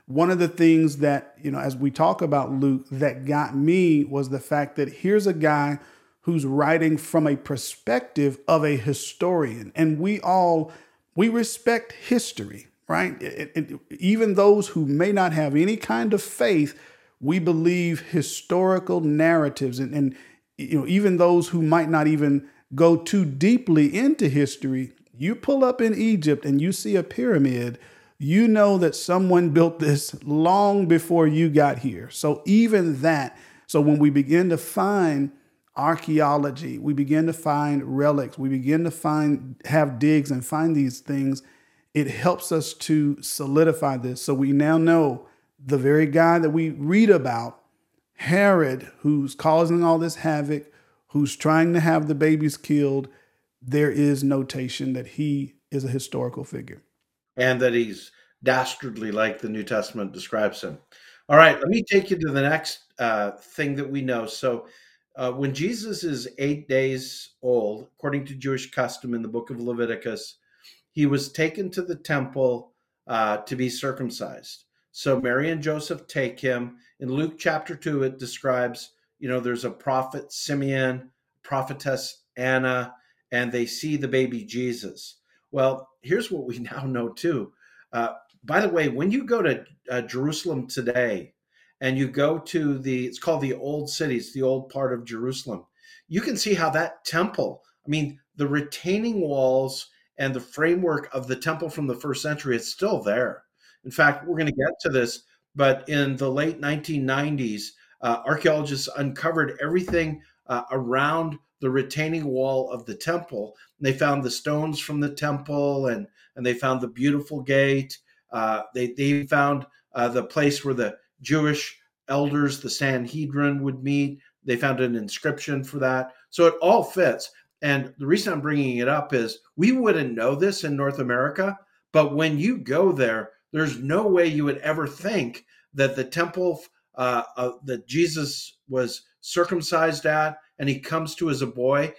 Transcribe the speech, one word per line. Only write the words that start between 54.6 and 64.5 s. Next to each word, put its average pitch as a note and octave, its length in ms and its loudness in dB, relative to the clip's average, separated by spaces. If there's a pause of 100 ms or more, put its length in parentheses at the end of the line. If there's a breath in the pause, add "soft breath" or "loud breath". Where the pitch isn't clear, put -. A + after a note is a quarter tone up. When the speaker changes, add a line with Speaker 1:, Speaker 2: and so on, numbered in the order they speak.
Speaker 1:
that B2+ 140 -6
he C#3+ 480 -4 (160)
is C#3 120 -2
a C3 60 -4
historical B2+ 540 -6
figure. - 400 -14 (520)
Speaker 2:
And B2+ 260 2
that B2 120 4
he's A2+ 380 -2 (320 soft breath)
dastardly B2+ 680 -2
like G#2+ 280 0
the A2+ 100 -6
New G#2+ 140 -6
Testament G2+ 480 -4
describes G2+ 500 -4
him. D#2+ 160 -10 (520 soft breath)
All D3 80 6
right, D#3 200 8
let C#3 120 -2
me A3+ 200 0
take G3 220 2
you F3+ 80 2
to D#3 120 -2
the C#3 100 0
next, D3+ 380 -2 (200)
uh, G#2+ 320 0
thing C#3 440 -8
that C3+ 140 -6
we C#3 120 -6
know. A#2+ 260 -2
So, A#2+ 400 -4 (480 soft breath)